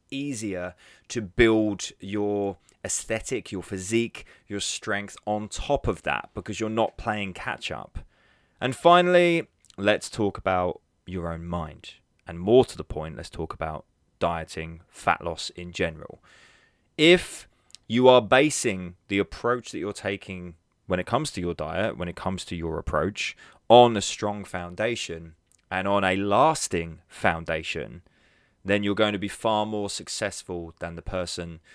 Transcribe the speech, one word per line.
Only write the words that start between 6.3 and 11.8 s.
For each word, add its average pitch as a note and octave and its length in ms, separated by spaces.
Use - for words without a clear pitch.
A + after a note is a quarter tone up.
because G2 240
you're A2 100
not A2 280
playing G#2 380
catch - 360
up. - 300
And B2+ 140
finally, F3 720
let's G2+ 340
talk G2+ 280
about F#2 420
your E2+ 260
own E2 120
mind. E2+ 500